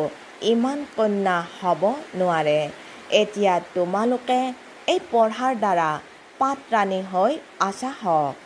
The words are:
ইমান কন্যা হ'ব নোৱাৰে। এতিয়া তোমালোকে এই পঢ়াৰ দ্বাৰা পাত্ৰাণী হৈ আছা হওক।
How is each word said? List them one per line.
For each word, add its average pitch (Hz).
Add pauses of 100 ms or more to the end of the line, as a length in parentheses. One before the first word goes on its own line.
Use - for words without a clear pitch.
(520)
ইমান 254 (180)
কন্যা 196 (220)
হ'ব 175 (360)
নোৱাৰে। 156 (600)
এতিয়া 202 (200)
তোমালোকে 240 (520)
এই 370 (120)
পঢ়াৰ 233 (100)
দ্বাৰা 175 (500)
পাত্ৰাণী 226 (100)
হৈ 190 (360)
আছা 247 (100)
হওক। 156 (120)